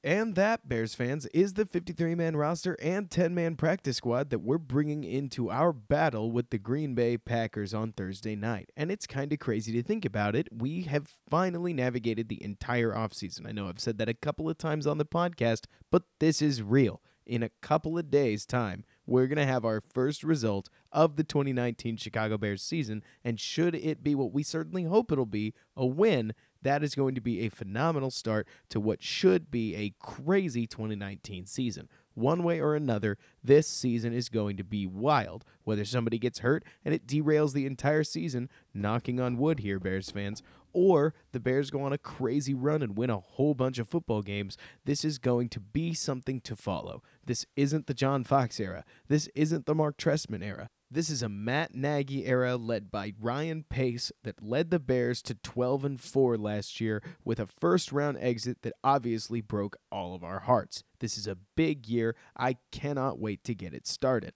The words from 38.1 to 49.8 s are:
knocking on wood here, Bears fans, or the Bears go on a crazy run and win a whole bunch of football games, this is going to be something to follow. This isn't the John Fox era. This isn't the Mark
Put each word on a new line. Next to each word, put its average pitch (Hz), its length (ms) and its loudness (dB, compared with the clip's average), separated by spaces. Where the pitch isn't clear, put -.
knocking 117 460 0
on 123 180 0
wood 147 220 2
here, 98 200 -2
Bears 95 320 -2
fans, 101 320 -6
or 175 400 6
the 127 80 -4
Bears 131 320 0
go 139 120 -4
on 139 100 -2
a 135 40 -2
crazy 135 560 -2
run 147 300 2
and 101 140 -2
win 123 120 2
a 104 100 0
whole 143 340 2
bunch 127 260 0
of 113 100 -4
football 120 320 0
games, 101 360 -6
this 143 180 0
is 151 140 -2
going 120 320 2
to - 100 -8
be 160 340 -4
something 131 480 -4
to - 140 -8
follow. - 460 -6
This - 200 -4
isn't 143 320 2
the 143 60 -4
John 135 300 0
Fox 131 360 2
era. 92 240 -6
This 151 260 2
isn't 156 320 0
the 156 100 2
Mark 151 220 2